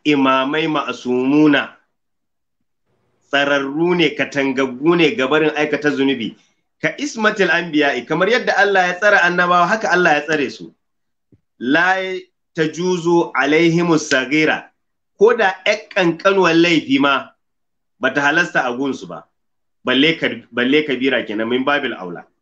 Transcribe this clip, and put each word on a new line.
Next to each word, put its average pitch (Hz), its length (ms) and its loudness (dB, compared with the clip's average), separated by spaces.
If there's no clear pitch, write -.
imamai 135 640 0
ma'asumuna, 131 1080 0
tsararru 143 680 0
ne, 156 200 2
katangaggu 135 800 0
ne 151 180 2
ga 131 140 0
barin 156 280 2
aikata 147 340 -2
zunubi. 131 460 -2
"Ka - 160 -4
ismatil 214 540 0
anbiya'i," 147 560 0
kamar 170 220 -2
yadda 208 280 0
Allah 196 320 4
ya 180 120 -4
tsare 208 200 4
annabawa, 175 460 2
haka 190 240 -2
Allah 175 240 2
ya 147 80 0
tsare 147 280 -2
su. 82 240 -18
"La 165 380 0
tajuzu 170 800 -2
alaihimus 160 760 2
sagira," 135 640 -2
ko 233 180 4
da 196 160 0
ƴar 214 220 -2
ƙanƙanuwar 180 680 2
laifi 147 460 2
ma 139 300 0
ba 131 120 -2
ta 147 80 -4
halasta 156 440 0
a 123 120 -4
gunsu 127 320 -6
ba, 85 160 -16
balle 143 360 2
ka-, 117 320 -6
balle 131 320 0
kabira 127 420 -2
kenan, 110 220 -4
min 127 160 -2
babil 139 320 -2
aula. 87 300 -14